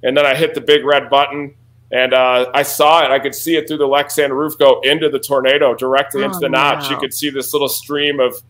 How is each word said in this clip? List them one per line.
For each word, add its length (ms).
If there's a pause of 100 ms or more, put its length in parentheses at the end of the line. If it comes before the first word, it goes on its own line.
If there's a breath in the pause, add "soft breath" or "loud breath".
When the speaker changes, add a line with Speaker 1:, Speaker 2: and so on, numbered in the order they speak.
Speaker 1:
And 140
then 80
I 100
hit 200
the 80
big 200
red 280
button, 440 (380)
and, 220
uh, 400
I 80
saw 420
it. 60
I 80
could 160
see 220
it 120
through 80
the 100
Lexan 440
roof 280
go 220
into 300
the 80
tornado, 560
directly 480
into 160
Speaker 2:
Oh, 20
Speaker 1:
the 80
notch. 400
You 60
Speaker 2:
no. 60
Speaker 1:
could 120
see 160
this 240
little 160
stream 500
of 160 (160)